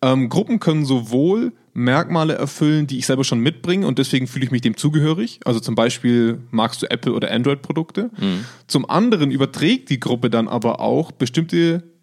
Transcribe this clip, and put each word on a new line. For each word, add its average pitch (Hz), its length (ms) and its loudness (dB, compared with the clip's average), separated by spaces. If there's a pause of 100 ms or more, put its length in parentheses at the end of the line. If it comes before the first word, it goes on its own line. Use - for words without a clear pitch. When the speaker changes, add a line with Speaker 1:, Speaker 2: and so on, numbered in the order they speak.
Speaker 1:
Ähm, 131 260 2
Gruppen 208 320 0
können 156 240 2
sowohl 139 680 0 (200)
Merkmale 156 600 2
erfüllen, 151 540 0
die 135 100 -6
ich 123 80 -6
selber 135 180 2
schon 123 160 0
mitbringe 175 480 0
und 131 120 0
deswegen 131 280 0
fühle 131 160 -6
ich 131 80 -4
mich 123 120 0
dem 220 120 0
zugehörig. 156 680 0
Also 110 160 0
zum 113 140 -4
Beispiel 117 640 2 (120)
magst 110 300 -2
du - 100 -6
Apple- - 220 -2
oder 110 180 -2
Android-Produkte. 143 800 -2 (100)
Speaker 2:
Mhm. 175 240 -2 (240)
Speaker 1:
Zum - 220 -2
anderen 170 420 2
überträgt 139 600 0
die 127 100 0
Gruppe 120 280 0
dann 113 200 0
aber 113 320 -2
auch 127 320 0
bestimmte 165 680 0 (200)